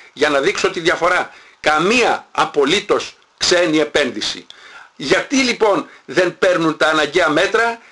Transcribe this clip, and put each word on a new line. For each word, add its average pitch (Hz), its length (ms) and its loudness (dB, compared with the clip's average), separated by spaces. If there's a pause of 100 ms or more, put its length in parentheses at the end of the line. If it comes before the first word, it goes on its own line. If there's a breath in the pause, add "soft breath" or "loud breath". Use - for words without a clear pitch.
(140)
για 143 160 0
να 139 100 2
δείξω 180 320 0
τη 185 80 -8
διαφορά, 165 540 0 (260 loud breath)
καμία 175 720 0
απολύτως 151 880 0 (200)
ξένη 170 420 2
επένδυση. 135 640 -4 (500 loud breath)
Γιατί 170 400 -2
λοιπόν 214 540 0 (160 loud breath)
δεν 165 320 -2
παίρνουν 170 400 0
τα 160 100 2
αναγκαία 156 420 0
μέτρα 220 500 0 (120 loud breath)